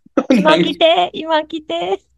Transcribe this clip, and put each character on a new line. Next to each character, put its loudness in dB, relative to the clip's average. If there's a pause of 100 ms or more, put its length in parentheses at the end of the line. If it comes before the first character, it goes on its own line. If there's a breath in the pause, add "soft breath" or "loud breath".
<laughs> -2
今 4
着 -2
て、 2
今 -4
着 -10
て。 -6 (160)